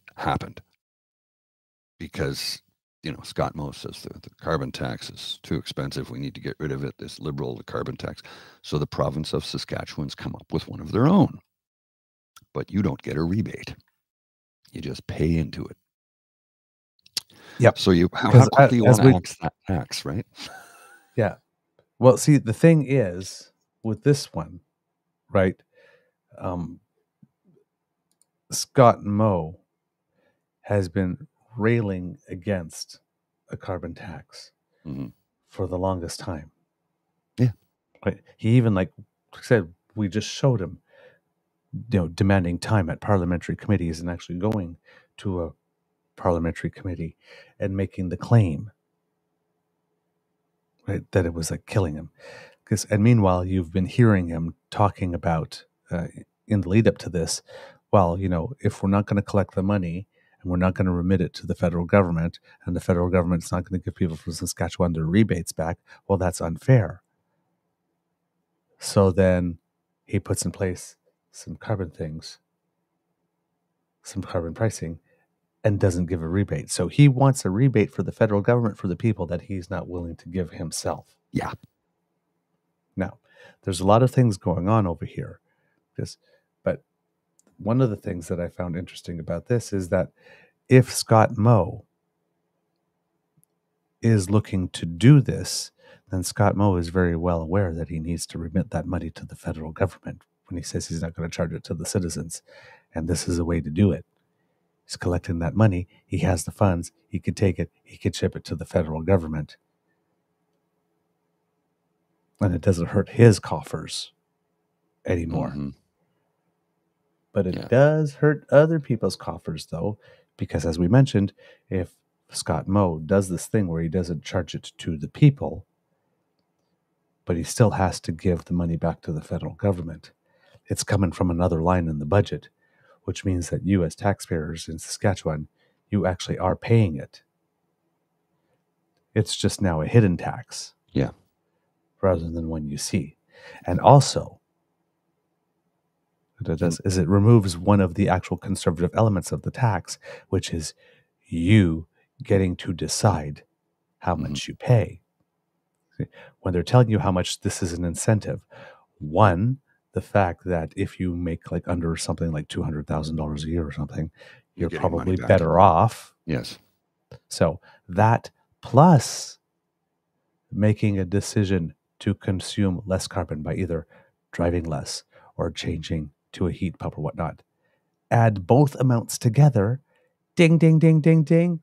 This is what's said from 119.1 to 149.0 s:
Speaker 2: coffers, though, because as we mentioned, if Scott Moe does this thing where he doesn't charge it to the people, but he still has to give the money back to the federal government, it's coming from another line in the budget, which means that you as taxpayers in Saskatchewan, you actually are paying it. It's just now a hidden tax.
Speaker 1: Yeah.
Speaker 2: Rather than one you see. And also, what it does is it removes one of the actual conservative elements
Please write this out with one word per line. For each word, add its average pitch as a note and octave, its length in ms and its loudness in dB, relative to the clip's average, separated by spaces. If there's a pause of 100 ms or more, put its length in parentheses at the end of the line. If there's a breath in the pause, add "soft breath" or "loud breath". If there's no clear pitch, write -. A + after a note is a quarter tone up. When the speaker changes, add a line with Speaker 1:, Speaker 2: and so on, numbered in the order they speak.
Speaker 2:
coffers, E2 500 -10
though, G2+ 300 -6 (400 soft breath)
because E2 280 -4
as E2 140 -2
we F2 80 2
mentioned, G#2+ 460 4 (360 soft breath)
if F2+ 260 -4 (340)
Scott - 380 -6
Moe F#2 320 2
does F#2 300 0
this E2+ 180 -6
thing G#2 200 0
where E2 140 -4
he E2 80 -2
doesn't E2+ 340 -4
charge F2+ 320 -6
it - 220 -12
to E2 200 -6
the C#2+ 120 -10
people, F#2+ 560 2 (1600)
but F2 120 -2
he E2 60 -4
still G#2 280 2
has F#2 300 -2
to - 100 -8
give E2+ 340 -2
the - 80 -6
money E2+ 240 -2
back D#2+ 240 -4
to - 120 -10
the - 80 -6
federal D2+ 340 -10
government, F2 560 -4 (560 soft breath)
it's - 160 -6
coming F#2+ 280 0
from F2+ 200 0
another E2+ 300 0
line F2 260 0
in D#2 120 -4
the D2 60 -6
budget, F2 440 0 (540 soft breath)
which - 220 -8
means F2+ 240 -2
that - 160 -4
you F#2+ 180 4
as D#2 120 -4
taxpayers D#2+ 760 -4
in D#2+ 100 -10
Saskatchewan, D#2 680 -4 (420)
you G2 160 0
actually - 320 -4
are F2+ 180 0
paying G#2+ 420 2
it. - 260 -16 (1900)
It's G#2+ 200 0
just - 260 -2
now E2 200 0
a D2+ 60 -2
hidden G2+ 300 6
tax. - 560 -10 (180)
Speaker 1:
Yeah. C2+ 200 -2 (880)
Speaker 2:
Rather E2+ 280 0
than E2 200 -6
one D#2 180 -6
you C#2+ 100 -8
see. D2 400 -6 (480 loud breath)
And F2 140 -2
also, C3 600 6 (2000)
what - 100 -10
it D#2+ 100 -4
does E2+ 240 -2
is F#2+ 140 -2
it E2+ 100 0
removes G2+ 500 6
one G2 220 4
of F2+ 160 2
the G2 140 2
actual F2+ 280 0
conservative F2+ 560 -2
elements G#2 380 0